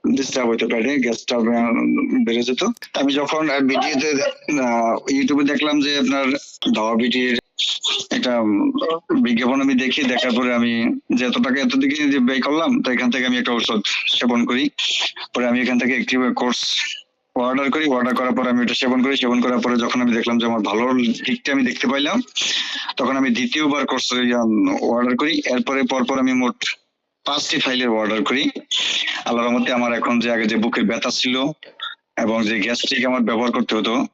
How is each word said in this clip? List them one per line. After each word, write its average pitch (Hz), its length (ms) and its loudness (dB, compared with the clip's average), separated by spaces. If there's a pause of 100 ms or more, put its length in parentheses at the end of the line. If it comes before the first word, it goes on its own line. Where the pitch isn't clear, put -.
(160)
ডিস্টার্ব 131 340 -2
হইতো 113 180 0
পেটে, 120 300 -2
গ্যাসটা, 120 380 -2
আহ, 117 360 2 (520)
বেড়ে 117 180 0
যেত। 123 200 -2 (320)
আমি 139 180 0
যখন, 147 380 -2
আহ, 139 100 0
ভিডিওতে, 139 500 0 (500)
আহ, 117 340 2 (200)
YouTube-এ 139 300 2
দেখলাম 147 360 2
যে 143 180 0
আপনার 135 280 2 (480)
ধাওয়া 110 200 0
বিটির 123 440 2 (720)
একটা, 123 300 0
উম, 101 300 2 (520)
বিজ্ঞাপন 120 380 2
আমি 135 140 2
দেখি, 131 280 0
দেখার 123 340 0
পরে 123 180 2
আমি 120 180 2 (420)
যে 175 100 0
এত 123 140 0
টাকা 135 220 2
এত 131 160 2
দিকে 143 320 2
যে 139 100 2
ব্যয় 131 220 2
করলাম, 143 420 2
তো 131 100 0
এখান 123 180 0
থেকে 127 160 0
আমি 127 100 0
একটা 123 160 0
ঔষধ 113 280 0 (260)
সেবন 120 380 2
করি। 285 240 0 (680)
পরে 123 120 0
আমি 123 140 2
এখান 123 180 0
থেকে 127 160 0
একটি 123 220 -2 (200)
কোর্স 123 240 -2 (720)
অর্ডার 131 360 0
করি, 156 160 0
অর্ডার 123 280 0
করার 127 180 0
পর 123 160 0
আমি 123 140 2
ওটা 117 120 0
সেবন 127 280 2
করি। 139 140 2
সেবন 123 240 2
করার 123 200 2
পরে 120 160 0
যখন 120 240 0
আমি 123 120 2
দেখলাম 117 260 0
যে 117 80 0
আমার 113 140 0
ভালো 110 340 0 (300)
দিকটা 127 280 -2
আমি 135 120 2
দেখতে 120 220 -2
পাইলাম, 143 360 0 (760)
তখন 135 200 0
আমি 135 140 2
দ্বিতীয়বার 135 560 0
কোর্স, 127 260 -2
উম, 117 640 2
অর্ডার 120 400 2
করি। 151 280 0
এরপরে 127 380 0
পরপর 131 360 0
আমি 131 140 2
মোট 127 320 0 (600)
পাঁচটি 147 340 -2
ফাইলের 127 300 0
অর্ডার 110 360 0
করি। 151 260 0 (720)
আল্লাহর 120 240 0
রহমতে 123 240 0
আমার 120 200 0
এখন 120 280 0
যে 120 120 0
আগে 113 120 0
যে 110 120 0
বুকের 117 280 0
ব্যথা 113 260 0
ছিল 127 340 -2 (720)
এবং 113 280 0
যে 107 160 0
গ্যাস্ট্রিক 117 460 -2
আমার 127 140 0
ব্যবহার 117 320 0
করতে 113 240 0
হতো 110 380 0